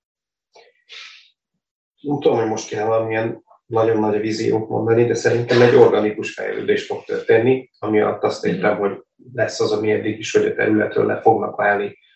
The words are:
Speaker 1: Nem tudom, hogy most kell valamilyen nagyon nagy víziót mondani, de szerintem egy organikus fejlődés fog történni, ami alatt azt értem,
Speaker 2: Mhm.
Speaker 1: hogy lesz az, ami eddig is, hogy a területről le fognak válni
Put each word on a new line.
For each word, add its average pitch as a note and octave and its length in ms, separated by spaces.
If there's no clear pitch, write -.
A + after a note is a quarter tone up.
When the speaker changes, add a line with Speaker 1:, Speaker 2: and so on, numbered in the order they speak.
Speaker 1:
Nem C#3+ 180
tudom, C3 180
hogy A2 100
most A2 220
kell G#2 160
valamilyen A2+ 580
nagyon A2+ 340
nagy G#2 220
víziót A2 480
mondani, A2+ 360
de A2+ 80
szerintem A#2+ 480
egy B2 140
organikus G#2+ 580
fejlődés G#2 520
fog - 180
történni, B2 640
ami G#2+ 200
alatt G#2 240
azt - 220
értem, G#2 280
Speaker 2:
Mhm. G2+ 80
Speaker 1:
hogy G2 220
lesz A2 260
az, A2 120
ami G#2+ 200
eddig G#2+ 260
is, - 140
hogy G#2 140
a - 80
területről G#2+ 520
le G#2+ 160
fognak G#2 340
válni G#2 420